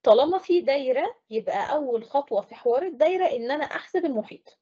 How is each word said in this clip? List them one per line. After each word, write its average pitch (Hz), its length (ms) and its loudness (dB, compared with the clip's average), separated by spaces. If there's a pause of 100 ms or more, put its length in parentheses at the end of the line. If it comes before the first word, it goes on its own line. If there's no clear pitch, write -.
طالما 277 340 6
في 349 240 0
دايرة، 269 680 -2
يبقى 214 440 -4
أول 247 320 -2
خطوة 277 360 -2
في - 140 -20
حوار 247 280 0
الدايرة 359 420 0
إن 240 260 -2
أنا 294 140 -2
أحسب - 400 -6
المحيط. - 560 -8